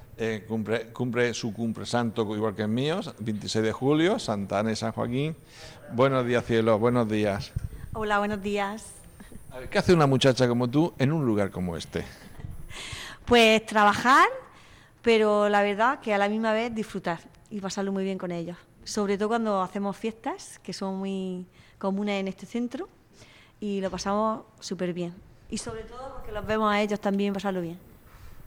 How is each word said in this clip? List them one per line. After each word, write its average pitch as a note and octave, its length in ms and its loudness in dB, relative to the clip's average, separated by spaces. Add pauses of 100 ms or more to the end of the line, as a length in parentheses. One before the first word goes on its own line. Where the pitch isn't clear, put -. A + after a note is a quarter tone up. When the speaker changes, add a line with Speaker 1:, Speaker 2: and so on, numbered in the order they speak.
(180)
Speaker 1:
Eh, A2 300 -4
cumple, A2+ 400 -2
cumple A#2+ 460 -2
su A2 200 -6
cumple G#2+ 320 -6
santo A2+ 500 -2
igual G#2+ 180 -2
que G#2+ 100 -4
el G#2+ 40 -2
mío, C#3 320 0 (200)
veintiséis G#2+ 440 -2
de A2 80 2
julio, D3+ 480 2
Santa G2 400 -2
Ana A2 140 0
y - 20 -4
San A2+ 160 -4
Joaquín. B2 440 -2 (580)
Buenos B2+ 320 4
días, A#2+ 200 2
cielo, A2+ 340 4
buenos A#2+ 300 2
días. G#2 420 0 (400)
Speaker 2:
Hola, G#3 280 0
buenos G#3 220 -2
días. G3+ 440 -4 (680)
Speaker 1:
A - 80 -14
ver, - 80 -12
¿qué G3+ 120 0
hace F#3 140 6
una D#3 140 6
muchacha C3 400 6
como A#2+ 220 2
tú D3+ 280 2
en C3+ 140 2
un D#3+ 140 0
lugar G2+ 260 2
como F2+ 240 -2
este? E2+ 300 -6 (1200)
Speaker 2:
Pues A3 400 6
trabajar, A3+ 600 6 (760)
pero G#3+ 480 4
la G#3 140 4
verdad A3 360 2
que A3 140 -2
a G3+ 40 4
la G3+ 120 2
misma A3 240 0
vez A#3 200 -2
disfrutar F#3+ 460 -4 (300)
y G#3+ 100 -10
pasarlo G3 320 -4
muy F#3+ 140 -2
bien F#3+ 120 -4
con F3+ 140 -6
ellos. E3+ 240 -8 (300)
Sobre G3+ 320 -2
todo G#3 100 0
cuando G#3+ 340 0
hacemos G3 360 -4
fiestas, C4 680 -8
que - 80 -10
son F#3+ 260 -6
muy F#3+ 480 -6 (320)
comunes G3 440 -2
en F#3+ 80 -4
este F#3+ 160 -10
centro, B3 420 -6 (720)
y G3+ 220 -4
lo F#3+ 100 -4
pasamos G#3 520 -2 (180)
súper F3 320 -4
bien. F3 200 -6 (360)
Y G#3+ 80 -6
sobre A3 260 -10
todo B3+ 300 -14
porque A#3+ 180 -10
los G#3 140 -6
vemos G#3+ 260 2
a G#3 100 4
ellos G#3 200 0
también G3+ 320 2
pasarlo F#3+ 260 -2
bien. E3+ 180 -6 (680)